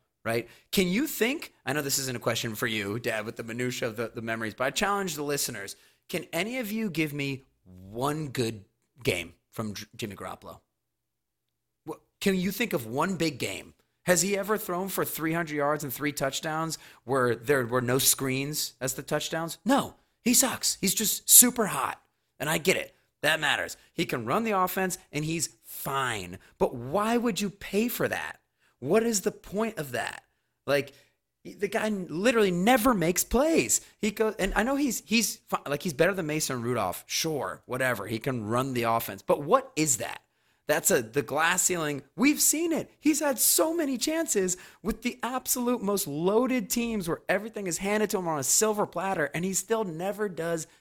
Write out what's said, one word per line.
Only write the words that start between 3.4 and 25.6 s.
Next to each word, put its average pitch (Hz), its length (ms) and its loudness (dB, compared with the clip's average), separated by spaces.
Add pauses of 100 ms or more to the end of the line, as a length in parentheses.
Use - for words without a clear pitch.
minutia 123 460 -4
of 107 80 -8
the, 117 160 -4
the 120 80 -8
memories, 113 320 -4
but - 100 -4
I 135 60 2
challenge 196 460 -2
the 147 80 -6
listeners. 131 520 -4 (320)
Can 165 240 -6
any 214 280 -4
of 208 120 -6
you 220 180 -2
give 156 240 -2
me 139 320 -4 (200)
one 117 640 -6
good 113 340 -4 (400)
game 87 300 -2 (180)
from 107 220 -6
J-, 101 120 -12 (120)
Jimmy 104 180 -8
Garoppolo? 90 460 -14 (1200)
What, - 160 -12 (220)
can 196 140 2
you 185 160 0
think 226 200 -2
of 131 160 -4
one 156 300 -2
big 151 200 -2
game? 90 360 -10 (320)
Has 175 160 4
he 196 160 0
ever 202 200 0
thrown 185 300 -4
for 185 180 -2
three 160 280 -2
hundred 165 220 -2
yards 147 280 0
and 135 100 -6
three 147 200 -2
touchdowns 156 640 -2 (260)
where 123 320 2
there 123 300 2
were 123 160 2
no 123 180 2
screens 135 800 0
as 131 140 -4
the 143 100 -8
touchdowns? 160 600 -4
No, 240 320 2 (280)
he 247 100 4
sucks. - 480 2
He's 185 120 2
just - 360 -2
super 247 380 10
hot, 143 340 -2 (380)
and 147 100 -2
I 165 100 2
get 156 180 4
it. - 180 -6 (260)
That 156 180 2
matters. 120 380 0 (160)
He 165 120 0
can 131 200 -4
run 165 180 2
the 226 80 0
offense, 185 460 0 (140)
and 147 120 -4
he's 160 400 -4